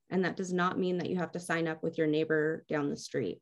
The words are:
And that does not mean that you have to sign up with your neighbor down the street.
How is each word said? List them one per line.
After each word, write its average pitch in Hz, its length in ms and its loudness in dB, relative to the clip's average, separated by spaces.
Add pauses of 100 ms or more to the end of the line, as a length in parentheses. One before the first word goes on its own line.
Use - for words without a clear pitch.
And 185 160 2
that 165 100 -2
does 180 160 -4
not 180 260 2
mean 180 200 0
that 175 120 -2
you 185 60 0
have 170 160 -2
to 180 80 -6
sign 165 300 0
up 160 120 -6
with 165 160 -4
your 160 100 4
neighbor 156 600 2
down 147 220 0
the 147 80 -4
street. - 440 -4